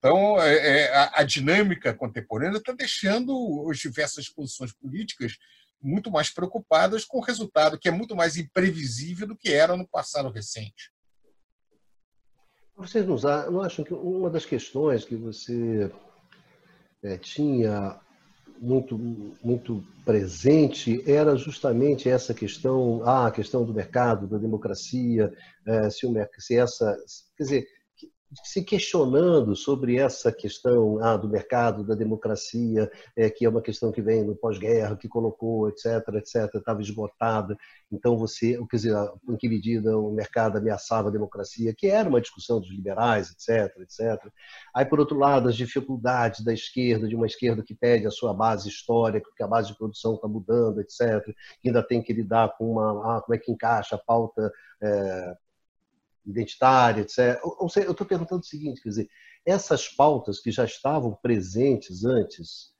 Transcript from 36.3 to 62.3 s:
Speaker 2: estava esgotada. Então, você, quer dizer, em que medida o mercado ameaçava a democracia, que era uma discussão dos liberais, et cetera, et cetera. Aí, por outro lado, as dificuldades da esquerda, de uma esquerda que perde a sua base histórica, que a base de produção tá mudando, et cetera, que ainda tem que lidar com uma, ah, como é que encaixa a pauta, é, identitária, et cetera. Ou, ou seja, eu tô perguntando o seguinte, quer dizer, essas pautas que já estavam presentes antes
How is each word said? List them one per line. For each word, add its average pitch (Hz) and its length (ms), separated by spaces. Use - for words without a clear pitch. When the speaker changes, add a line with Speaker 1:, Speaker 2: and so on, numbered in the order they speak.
Speaker 2:
estava 104 240
esgotada. 104 720
Então, 117 260
você, 113 400
quer - 80
dizer, 110 160
em 117 80
que 120 120
medida 110 480
o 107 160
mercado 107 460
ameaçava 104 520
a - 20
democracia, 104 640
que - 80
era 202 220
uma 127 120
discussão - 380
dos 92 120
liberais, 98 600
et - 100
cetera, 104 440
et - 80
cetera. 110 400
Aí, 131 100
por 143 140
outro 147 180
lado, 135 320
as 117 60
dificuldades 123 880
da 117 100
esquerda, 113 540
de 107 80
uma 113 120
esquerda 110 360
que - 100
perde 113 360
a - 20
sua 107 240
base 101 340
histórica, 113 680
que 113 80
a - 20
base 107 220
de 107 100
produção 110 400
tá - 80
mudando, 110 540
et 101 100
cetera, 107 420
que 123 60
ainda 117 180
tem 117 160
que 117 100
lidar 110 460
com 113 140
uma, 107 440
ah, 107 60
como 117 140
é - 20
que 117 140
encaixa 113 420
a 101 40
pauta, 113 520
é, 95 520
identitária, 117 760
et 104 80
cetera. 123 340
Ou, 170 160
ou 180 80
seja, 196 180
eu 175 60
tô 156 100
perguntando 180 380
o - 60
seguinte, 147 340
quer - 80
dizer, 104 200
essas 170 460
pautas 139 500
que 120 100
já 123 140
estavam 135 480
presentes 107 880
antes 110 760